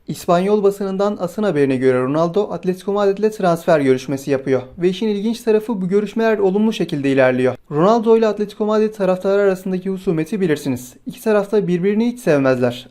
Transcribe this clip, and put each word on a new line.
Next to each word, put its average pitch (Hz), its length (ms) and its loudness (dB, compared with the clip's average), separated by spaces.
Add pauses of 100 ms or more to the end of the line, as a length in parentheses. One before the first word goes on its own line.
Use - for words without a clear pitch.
İspanyol 185 540 0
basınından 196 580 0
As'ın 185 220 -6
haberine 143 340 2
göre 127 260 2
Ronaldo, 165 480 -2
Atletico 180 420 -6
Madrid'le 202 400 0
transfer 170 480 2
görüşmesi 135 500 0
yapıyor. 135 320 0 (160)
Ve 175 100 0
işin 190 200 -2
ilginç 214 320 -2
tarafı 214 420 0
bu 185 60 -4
görüşmeler 208 500 0
olumlu 208 340 2
şekilde 143 400 -2
ilerliyor. 127 420 2 (160)
Ronaldo 214 460 4
ile 226 100 2
Atletico 208 400 -4
Madrid 214 280 0
taraftarı 196 480 0
arasındaki 185 480 0
husumeti 185 540 -2
bilirsiniz. 143 500 -2 (120)
İki - 160 -14
taraf 208 300 0
da 202 160 0
birbirini 196 380 0
hiç 240 140 -4
sevmezler. 131 720 0